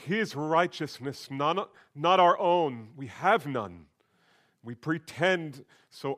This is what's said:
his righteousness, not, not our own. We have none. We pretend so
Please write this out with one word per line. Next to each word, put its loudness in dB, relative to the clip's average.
his -2
righteousness, -2
not, -2
not 4
our 8
own. 0
We -12
have 0
none. -6
We -12
pretend -2
so -6